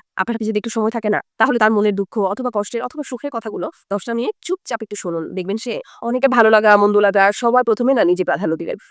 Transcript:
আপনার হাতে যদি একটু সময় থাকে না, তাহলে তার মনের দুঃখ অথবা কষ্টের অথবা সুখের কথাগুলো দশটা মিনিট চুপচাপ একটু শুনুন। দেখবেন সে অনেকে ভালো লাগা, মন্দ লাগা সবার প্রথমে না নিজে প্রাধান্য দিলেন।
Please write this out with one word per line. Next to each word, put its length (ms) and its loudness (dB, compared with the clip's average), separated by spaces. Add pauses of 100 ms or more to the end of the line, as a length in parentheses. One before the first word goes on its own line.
(160)
আপনার 200 -8
হাতে 100 -6
যদি 120 -2
একটু 120 -6
সময় 220 -2
থাকে 180 -4
না, 100 0 (180)
তাহলে 220 0
তার 120 4
মনের 240 0
দুঃখ 240 -6
অথবা 340 -4
কষ্টের 300 -6
অথবা 200 -10
সুখের 280 -8
কথাগুলো 360 -8 (220)
দশটা 240 -4
মিনিট 280 -4
চুপচাপ 400 -6
একটু 140 -10
শুনুন। 280 -6 (100)
দেখবেন 240 -4
সে 160 -6 (280)
অনেকে 260 0
ভালো 220 6
লাগা, 280 6
মন্দ 200 4
লাগা 340 4
সবার 320 2
প্রথমে 300 2
না 100 2
নিজে 200 2
প্রাধান্য 320 -2
দিলেন। 220 -8 (140)